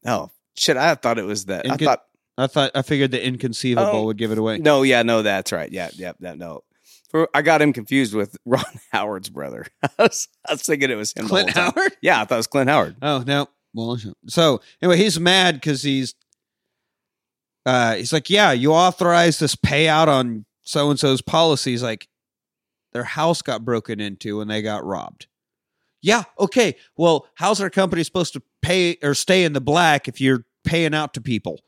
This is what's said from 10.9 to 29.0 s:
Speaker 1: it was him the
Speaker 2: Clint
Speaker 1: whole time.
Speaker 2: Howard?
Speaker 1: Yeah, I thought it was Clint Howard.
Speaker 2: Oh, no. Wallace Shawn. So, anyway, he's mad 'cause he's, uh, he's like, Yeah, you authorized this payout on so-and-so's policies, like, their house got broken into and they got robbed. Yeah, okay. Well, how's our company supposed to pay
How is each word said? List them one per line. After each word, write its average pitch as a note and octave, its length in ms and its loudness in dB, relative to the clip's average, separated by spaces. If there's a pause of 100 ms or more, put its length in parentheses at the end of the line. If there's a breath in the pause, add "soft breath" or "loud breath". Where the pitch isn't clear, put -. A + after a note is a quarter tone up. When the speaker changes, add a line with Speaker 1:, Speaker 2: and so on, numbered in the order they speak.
Speaker 1:
it A#2+ 40 -2
was G#2+ 180 -6
him A2+ 120 -8
the A2 40 -6
Speaker 2:
Clint F#3 220 0
Speaker 1:
whole F3+ 140 0
time. F3 120 0
Speaker 2:
Howard? F#4+ 240 0
Speaker 1:
Yeah, D3 220 2
I - 20 0
thought A#2+ 120 -2
it - 20 0
was A2+ 80 -2
Clint C3+ 240 0
Howard. F#2+ 320 2
Speaker 2:
Oh, C#3+ 240 -2
no. C#3+ 220 -2 (260)
Wallace A2+ 280 -6
Shawn. G#2 120 -14 (140)
So, D#3 320 2 (200 soft breath)
anyway, F3 160 4
he's F3 240 2
mad F3 400 2
'cause C#3 220 -4
he's, C3+ 320 -4 (1500)
uh, A#2+ 300 2
he's A2+ 180 -6
like, D#3 160 -2
Yeah, G3 220 4
you C3 200 2
authorized E3+ 680 4
this D3+ 160 0
payout D#3 540 2
on A#2+ 380 0 (260)
so-and-so's C#3+ 500 0
policies, C#3+ 600 0
like, A2+ 260 -8 (840)
their A#2+ 120 -6
house D#3+ 380 0
got A#2 220 -6
broken A2+ 360 -4
into G#2 400 -8
and G#2+ 100 -8
they G#2+ 120 -2
got G#2 220 -6
robbed. D2 420 -10 (760)
Yeah, G#3 220 2 (140)
okay. G3 360 2 (220 soft breath)
Well, D#3+ 300 2 (100)
how's G3 240 0
our F#3+ 100 -2
company F#3 320 0
supposed E3+ 300 -4
to C3 100 -14 (180)
pay F3 420 0